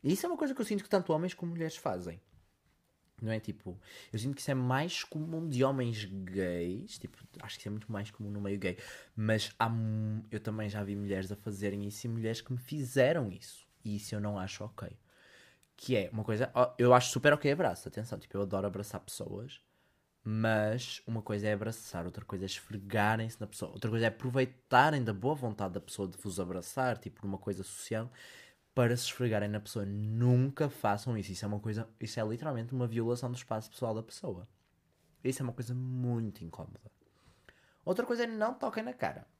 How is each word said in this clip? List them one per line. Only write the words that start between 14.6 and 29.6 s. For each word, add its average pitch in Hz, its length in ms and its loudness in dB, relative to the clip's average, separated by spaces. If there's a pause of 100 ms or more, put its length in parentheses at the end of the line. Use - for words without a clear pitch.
ok. - 240 -10 (880)
Que 127 200 2
é 95 160 2
uma 110 120 -2
coisa, 113 300 0
ó, 123 240 4
eu 123 140 10
acho 123 180 8
super 147 220 6
ok 147 200 4
abraço, 147 360 0
atenção. 110 300 -8
Tipo, - 200 -6
eu 98 40 2
adoro 98 240 0
abraçar 98 340 -4
pessoas. - 600 -10 (640)
Mas 110 840 2
uma 113 160 -4
coisa 104 260 0
é 107 40 4
abraçar, 104 520 -4
outra - 200 -8
coisa 95 200 -4
é - 20 -4
esfregarem-se 107 960 0
na 107 60 -6
pessoa. - 260 -8
Outra 101 180 -2
coisa 113 160 2
é - 20 6
aproveitarem 127 920 4
da 110 100 0
boa 110 220 0
vontade 104 400 -2
da 95 60 -2
pessoa - 280 -4
de 87 100 -10
vos 95 200 -6
abraçar, 98 600 -2
tipo, - 280 -12
numa 98 120 -2
coisa 95 260 -4
social, - 460 -6 (640)
para 120 220 6
se 123 80 -2
esfregarem 107 440 0
na 104 120 -2